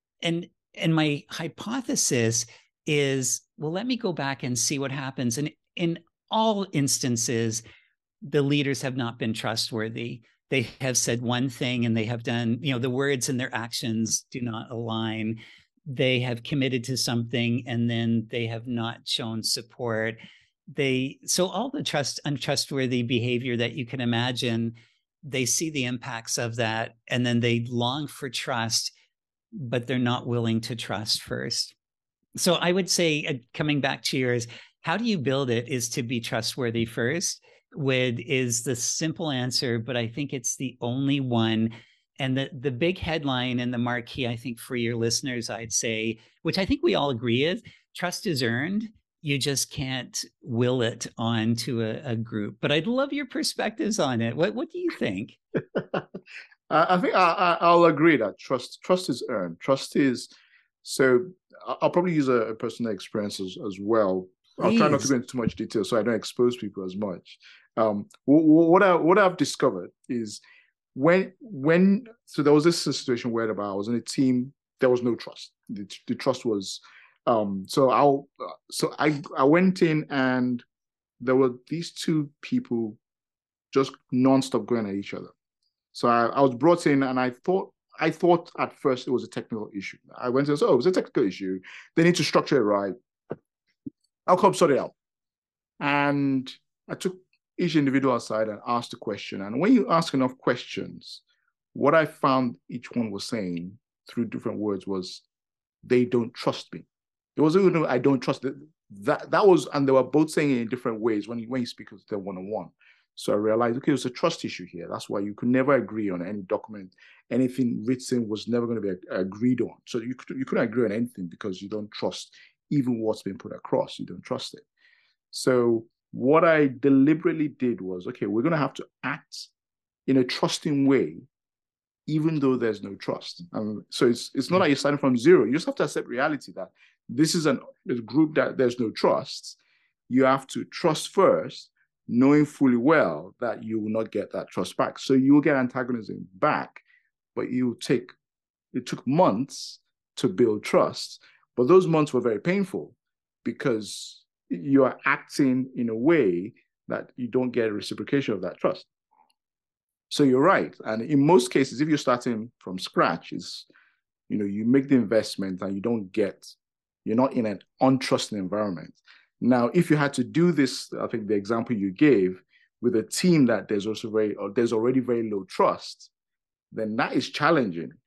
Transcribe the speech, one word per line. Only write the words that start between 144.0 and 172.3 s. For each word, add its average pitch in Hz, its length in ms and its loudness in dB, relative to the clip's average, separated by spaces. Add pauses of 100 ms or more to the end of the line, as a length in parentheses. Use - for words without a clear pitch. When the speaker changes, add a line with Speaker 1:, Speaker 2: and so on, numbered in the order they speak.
Speaker 2:
get 98 220 -4
that 95 180 -8
trust - 260 -6
back. - 220 -2
So - 160 0
you 135 200 6
will 147 60 8
get 147 160 4
antagonism 120 800 -4
back, 98 460 -2 (540)
but 113 160 -6
you 123 300 -2
take, 127 300 -2 (640)
it 123 140 -6
took - 200 -8
months 139 760 0 (360)
to 127 120 2
build 107 340 2
trust, - 600 0 (340)
but 123 120 4
those 180 180 8
months 156 260 2
were 127 80 2
very 113 200 0
painful 185 540 -2 (500)
because - 800 -4 (260)
you 143 360 4
are - 220 0
acting 131 720 0
in 120 120 -2
a 113 60 -4
way 113 580 2 (360)
that - 280 -8
you 120 120 -8
don't 127 220 0
get 117 180 0
a 107 40 -4
reciprocation 107 640 -4
of 90 80 -6
that 90 160 -8
trust. - 260 -2 (1300)
So - 120 0
you're 131 200 6
right. 156 320 4 (100)
And 113 180 -4
in 143 220 4
most 180 260 6
cases, 131 300 0
if 156 80 0
you're 147 100 2
starting 120 600 -2
from 95 200 -10
scratch, 110 540 -2
it's, - 340 -12 (640)
you 104 80 -4
know, 104 80 -2
you 101 200 -4
make 131 240 4
the 139 80 6
investment 104 640 0
and 98 120 -4
you 98 60 -6
don't 107 320 -4
get, 98 340 -2 (580)
you're 110 120 -2
not 131 160 2
in 120 140 -2
an 101 140 -6 (220)
untrusting 131 560 2
environment. 95 540 -4 (480)
Now, 120 340 4
if 170 160 4
you 151 60 6
had 143 180 2
to 127 100 0
do 156 280 4
this, 139 460 0
I 107 80 -4
think 107 200 -6
the 104 80 0
example 113 420 -2
you 98 140 -2
gave 95 500 4 (400)